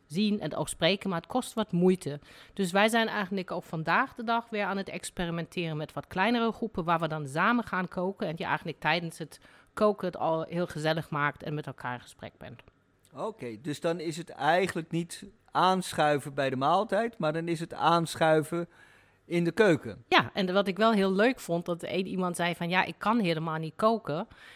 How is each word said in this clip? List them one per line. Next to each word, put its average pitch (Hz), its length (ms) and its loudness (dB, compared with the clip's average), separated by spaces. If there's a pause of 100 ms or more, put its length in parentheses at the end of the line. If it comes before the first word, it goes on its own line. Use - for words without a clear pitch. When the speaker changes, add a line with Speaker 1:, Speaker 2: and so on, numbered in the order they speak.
Speaker 1:
zien 208 340 0
en - 160 -6
ook - 140 -4
spreken, 190 400 0
maar 175 100 -2
het - 100 -18
kost - 240 -4
wat 214 180 -4
moeite. 175 480 2 (340)
Dus 185 180 -4
wij 196 180 4
zijn 226 180 2
eigenlijk 196 440 -4
ook 180 120 -6
vandaag 170 500 0
de 247 100 -12
dag 233 260 -2
weer 208 160 -4
aan 190 120 -4
het 196 120 -6
experimenteren 170 880 -6
met 151 160 -8
wat - 140 -10
kleinere 226 440 2
groepen, 208 320 -4
waar 165 160 2
we 165 80 -2
dan 156 200 -4
samen 196 360 2
gaan 185 240 -4
koken 190 400 -4
en 156 100 -6
je - 80 -6
eigenlijk 151 340 -4
tijdens 165 380 0
het - 220 -12 (340)
koken 208 340 2
het 175 100 -6
al 160 260 0
heel 170 240 -4
gezellig 156 420 -2
maakt 147 340 -2
en 156 100 -6
met 151 140 -8
elkaar 123 260 -8
in 120 80 -10
gesprek - 360 -18
bent. - 240 -18 (540)
Speaker 2:
Oké, 131 460 -8
dus 143 180 -6
dan 170 200 -2
is 160 180 -6
het 170 120 -10
eigenlijk 170 600 0
niet 170 340 -6 (260)
aanschuiven 151 840 2
bij 139 160 0
de 127 60 -2
maaltijd, 190 600 2
maar 156 160 0
dan 165 140 -4
is 170 120 0
het 165 140 -8
aanschuiven 160 920 4 (580)
in 170 180 0
de 170 80 2
keuken. 156 560 4
Speaker 1:
Ja, - 260 4
en 185 200 -2
wat 196 140 2
ik 180 100 -4
wel 226 140 4
heel 196 220 2
leuk 226 260 2
vond, 170 260 -2
dat 170 160 -4
er 165 80 -8
één 185 180 -2
iemand 180 280 -2
zei 175 200 -2
van, 170 140 -4
"Ja, 185 140 4
ik - 140 -6
kan 226 220 2
helemaal 165 380 0
niet 160 180 -8
koken." 214 520 0 (280)